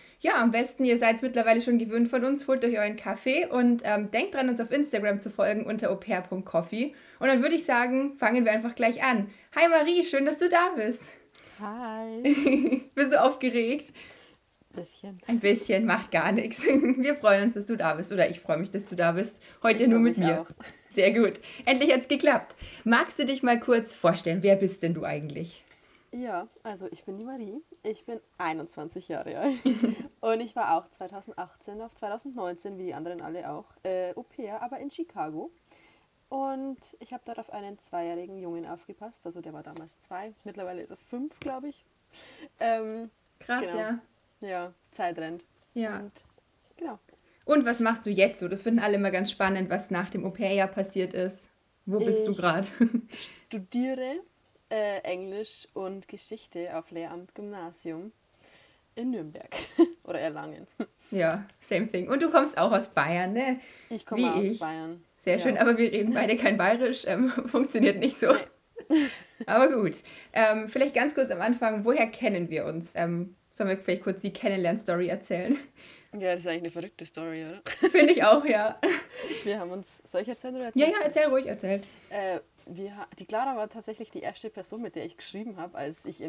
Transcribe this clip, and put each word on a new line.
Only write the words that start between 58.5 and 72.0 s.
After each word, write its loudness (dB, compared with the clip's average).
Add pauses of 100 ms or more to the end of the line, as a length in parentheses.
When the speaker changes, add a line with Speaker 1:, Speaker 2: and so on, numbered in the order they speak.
Speaker 2:
in -4
Nürnberg -8 (280)
<laughs> 2
oder -6
Erlangen. -8 (440)
Speaker 1:
Ja, 0 (140)
same -2
thing. -4
Und 2
du 2
kommst 4
auch 4
aus 2
Bayern, 0
ne? 0 (280)
Speaker 2:
Ich -10
komme 0
Speaker 1:
Wie 4
Speaker 2:
aus 2
Speaker 1:
ich. -2
Speaker 2:
Bayern. -8 (160)
Speaker 1:
Sehr 2
Speaker 2:
Ja. -2
Speaker 1:
schön, 2
aber 4
wir 4
reden 0
beide 2
kein 2
Bayerisch, 2
ähm, 2
<laughs> -4
funktioniert 2
nicht 0
so. 4 (560)
Speaker 2:
Nee. 4
<laughs> -16
Speaker 1:
Aber 6
gut, 0 (320)
ähm, 2
vielleicht 0
ganz 2
kurz 0
am -4
Anfang, 0
woher 4